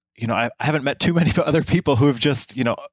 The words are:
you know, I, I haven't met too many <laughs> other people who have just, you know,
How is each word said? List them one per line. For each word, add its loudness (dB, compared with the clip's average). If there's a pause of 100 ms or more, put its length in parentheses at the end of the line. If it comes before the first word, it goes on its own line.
(160)
you -6
know, -2
I, -2
I -4
haven't 0
met -4
too 2
many 2
<laughs> 2
other 0
people 0
who 4
have 2
just, -2
you -2
know, 0 (180)